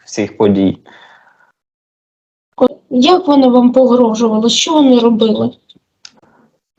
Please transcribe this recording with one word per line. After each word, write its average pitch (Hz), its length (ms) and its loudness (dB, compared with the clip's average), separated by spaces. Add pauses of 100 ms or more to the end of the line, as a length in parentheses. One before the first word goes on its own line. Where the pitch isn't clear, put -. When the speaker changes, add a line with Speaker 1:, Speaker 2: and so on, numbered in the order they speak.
Speaker 1:
всіх - 320 -10
подій. 98 400 0 (2000)
Speaker 2:
Як 320 380 0
вони 269 200 2
вам 247 240 2
погрожували? 233 800 0
Що 330 240 -4
вони 269 260 2
робили? 226 520 -2 (1300)